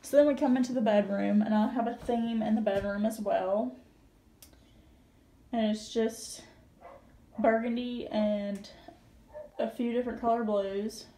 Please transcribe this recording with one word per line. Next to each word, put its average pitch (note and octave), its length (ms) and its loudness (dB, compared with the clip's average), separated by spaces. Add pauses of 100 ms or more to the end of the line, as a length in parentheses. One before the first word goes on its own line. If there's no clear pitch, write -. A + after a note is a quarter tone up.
So - 160 2
then D4 100 8
we C#4 80 4
come B3+ 200 2
into B3+ 180 0
the B3+ 80 0
bedroom, G3+ 600 2
and G#3+ 120 2
I G#3+ 140 4
have B3 200 -2
a A#3 80 -4
theme A#3 460 -2
in G#3+ 140 2
the A3 60 2
bedroom G3+ 440 0
as A3 140 -2
well. G3 560 0 (1800)
And A3 200 0
it's - 200 -6
just - 520 -4 (960)
burgundy A#3 680 0
and G#3 600 -2 (920)
a A#3 100 -2
few A#3+ 240 -4
different A#3+ 280 -4
color A#3 220 2
blues. G3+ 640 -2 (120)